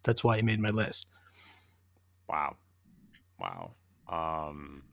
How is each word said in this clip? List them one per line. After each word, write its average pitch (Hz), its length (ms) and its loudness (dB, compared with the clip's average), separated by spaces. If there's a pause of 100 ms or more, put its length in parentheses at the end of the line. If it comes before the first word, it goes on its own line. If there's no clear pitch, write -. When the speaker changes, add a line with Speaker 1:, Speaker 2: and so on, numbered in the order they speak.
Speaker 1:
that's 120 180 4
why 117 140 6
he 110 60 2
made 110 180 4
my 107 100 2
list. - 360 0 (1200)
Speaker 2:
Wow. 73 280 -2 (840)
Wow. 50 340 -8 (360)
Um, 78 720 -4 (100)